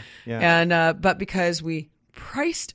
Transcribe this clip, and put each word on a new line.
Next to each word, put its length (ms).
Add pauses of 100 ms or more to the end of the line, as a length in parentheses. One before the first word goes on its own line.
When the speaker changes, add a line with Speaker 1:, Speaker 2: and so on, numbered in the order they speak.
(240)
Speaker 1:
yeah. 360
Speaker 2:
And, 120
uh, 200
but 260
because 420
we 280 (240)
priced 640